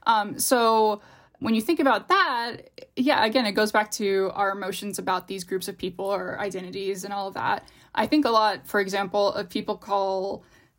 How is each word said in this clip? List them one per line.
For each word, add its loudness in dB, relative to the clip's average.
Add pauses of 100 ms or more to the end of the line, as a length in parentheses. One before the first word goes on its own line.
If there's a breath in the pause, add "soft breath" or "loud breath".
(140)
Um, -2
so 4 (380 loud breath)
when 0
you 2
think 0
about 2
that, 2 (380)
yeah, 4
again, 2
it 0
goes 2
back 2
to 0
our 0
emotions -8
about -4
these -10
groups -6
of -10
people -8
or -4
identities -6
and -12
all -6
of -10
that. -4 (280 loud breath)
I 0
think 4
a 2
lot, 2
for 0
example, 0
of -6
people -4
call, -4 (360 soft breath)